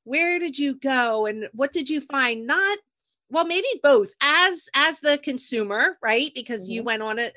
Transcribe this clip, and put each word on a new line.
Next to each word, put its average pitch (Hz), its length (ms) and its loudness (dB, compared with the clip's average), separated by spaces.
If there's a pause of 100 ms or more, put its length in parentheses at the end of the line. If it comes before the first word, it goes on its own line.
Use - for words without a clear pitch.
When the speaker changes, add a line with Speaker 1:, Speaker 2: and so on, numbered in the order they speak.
Speaker 1:
where 339 340 0
did 330 200 -6
you 285 180 -2
go 240 500 0
and 214 260 -6
what 269 200 -2
did 302 180 -4
you 302 100 -2
find? 240 460 -2
Not, 392 320 0 (540)
well, 330 120 2
maybe 370 240 -2 (120)
both 254 400 6
as, 330 540 2
as 294 240 2
the 294 200 2
consumer, 247 840 -2
right? 240 320 0
Because 226 340 -10
you 226 120 -6
Speaker 2:
Mm-hmm. 226 60 -8
Speaker 1:
went 220 160 -2
on 220 180 -6
a, 233 160 -6